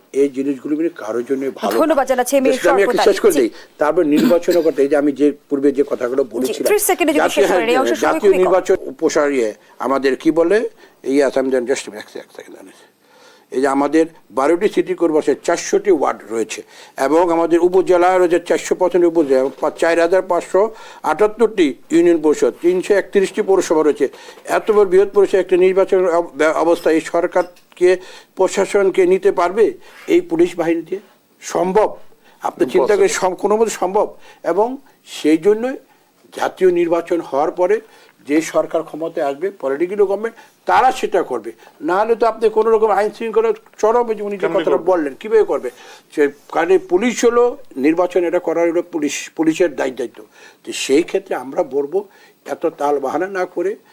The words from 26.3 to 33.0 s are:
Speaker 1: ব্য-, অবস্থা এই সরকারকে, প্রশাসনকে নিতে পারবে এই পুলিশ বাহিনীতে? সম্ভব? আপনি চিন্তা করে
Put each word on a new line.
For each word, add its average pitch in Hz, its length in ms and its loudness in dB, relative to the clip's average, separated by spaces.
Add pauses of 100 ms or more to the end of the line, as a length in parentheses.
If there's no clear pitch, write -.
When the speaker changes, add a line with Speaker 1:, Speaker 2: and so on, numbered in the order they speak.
Speaker 1:
ব্য-, 151 260 0
অবস্থা 165 260 2
এই 156 100 2
সরকারকে, 175 960 -2 (400)
প্রশাসনকে 190 720 0
নিতে 185 260 2
পারবে 185 320 0 (420)
এই 170 140 2
পুলিশ 170 360 0
বাহিনীতে? 165 400 -4 (440)
সম্ভব? 185 480 0 (540)
আপনি - 280 -4
চিন্তা 185 260 2
করে 196 100 4